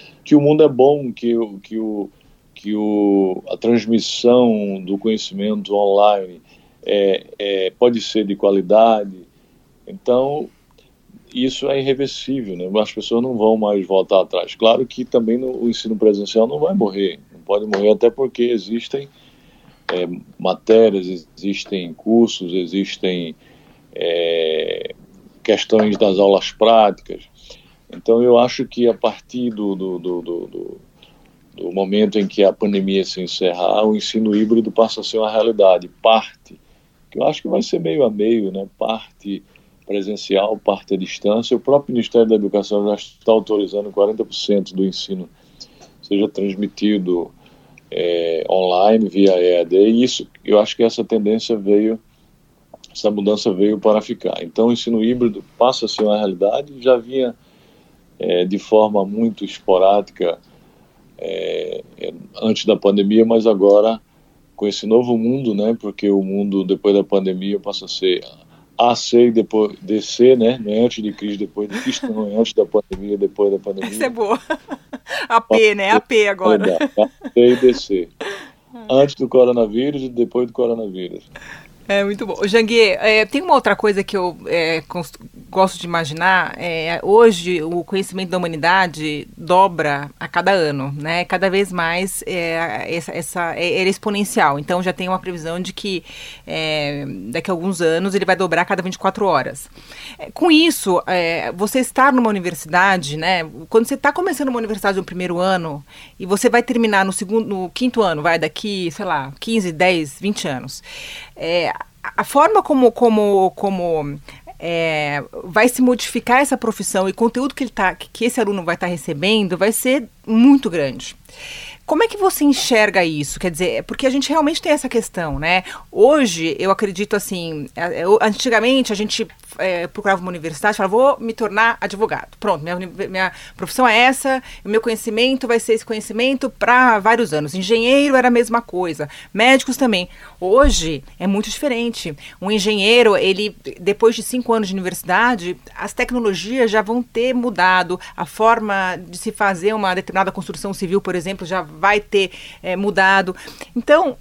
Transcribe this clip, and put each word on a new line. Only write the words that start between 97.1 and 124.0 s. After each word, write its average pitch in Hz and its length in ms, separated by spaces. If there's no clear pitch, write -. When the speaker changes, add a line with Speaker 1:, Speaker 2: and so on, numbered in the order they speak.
Speaker 2:
daqui 156 200
a - 20
alguns 175 300
anos 175 320
ele 190 100
vai 185 120
dobrar 170 260
a - 20
cada 185 160
vinte 180 140
e - 40
quatro 196 280
horas. 139 420
É, - 120
com 339 220
isso, 302 540
é, 170 440
você 208 300
estar 269 320
numa 247 180
universidade, 175 880
né? 165 280
Quando 233 180
você 277 100
tá 285 160
começando 311 360
uma 240 100
universidade 202 400
no 185 60
primeiro 180 340
ano 170 460
e 196 60
você 196 240
vai 233 140
terminar 220 420
no 190 80
segundo, 214 340
no 185 240
quinto 240 300
ano, 165 220
vai, 165 160
daqui, 180 540
sei 208 120
lá, 143 360
quinze, 214 320
dez, 160 480
vinte 202 260
anos. 131 340
É, 165 360
a, - 160
a 208 60
forma 349 380
como, 262 300
como, 208 600
como, 170 640
é, 156 640
vai 214 240
se 247 120
modificar 247 600
essa 277 160
profissão 196 520
e 190 40
conteúdo 247 420
que 277 100
ele 233 60
tá, 185 240
que, - 140
que - 160
esse 240 160
aluno 202 220
vai 170 140
tá 180 100
recebendo 180 680
vai 196 160
ser 254 360
muito 240 420
grande. 143 480
Como 320 200
é - 20
que 453 100
você 381 280
enxerga 214 600
isso? 151 360
Quer 185 100
dizer, 165 200
é 120 120
porque - 240